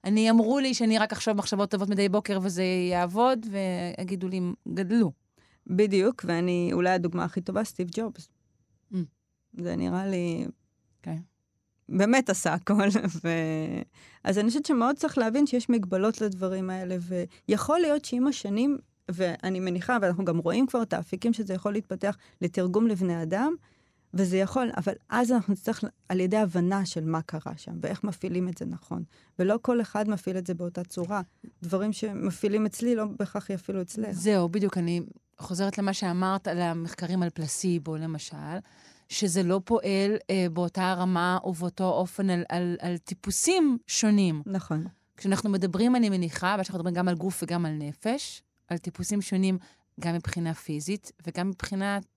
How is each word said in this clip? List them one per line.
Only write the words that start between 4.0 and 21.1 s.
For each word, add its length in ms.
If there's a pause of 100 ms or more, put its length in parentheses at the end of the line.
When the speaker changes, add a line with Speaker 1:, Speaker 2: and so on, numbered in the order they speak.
Speaker 1:
לי, 140 (320)
"גדלו." 380 (560)
Speaker 2:
בדיוק, 600
ואני, 460
אולי 160
הדוגמה 340
הכי 180
טובה, 220
סטיב 280
ג'ובס. 380 (640)
Speaker 1:
Mm. 40 (560)
Speaker 2:
זה 220
נראה 320
לי 380 (560)
Speaker 1:
כן. 160 (720)
Speaker 2:
באמת 400
עשה 240
הכל, 340 (160)
<laughs> 200
ו-, 580 (420)
אז 140
אני 100
חושבת 180
שמאוד 300
צריך 220
להבין 300
שיש 220
מגבלות 520
לדברים 480
האלה, 280 (500)
ויכול 320
להיות 260
שעם 220
השנים, 500 (340)
ואני 480
מניחה, 420
ואנחנו 240
גם 120
רואים 300
כבר 140
את 120
האפיקים 400